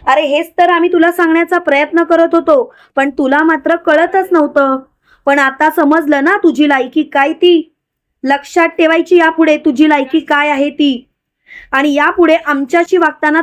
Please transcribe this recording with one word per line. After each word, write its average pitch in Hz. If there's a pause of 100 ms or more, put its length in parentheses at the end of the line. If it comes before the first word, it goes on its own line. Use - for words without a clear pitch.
अरे 277
हेच 302
तर 349
आम्ही 349
तुला 339
सांगण्याचा 339
प्रयत्न 302
करत 330
होतो, 302 (220)
पण 277
तुला 277
मात्र 320
कळतच 339
नव्हतं. 285 (480)
पण 277
आता 302
समजलं 302
ना 370
तुझी 302
लायकी 262
काय 285
ती? 330 (520)
लक्षात 285
ठेवायची 330
यापुढे 320
तुझी 302
लायकी 294
काय 294
आहे 285
ती, 285 (640)
आणि 277
यापुढे 311
आमच्याशी 311
वागताना 311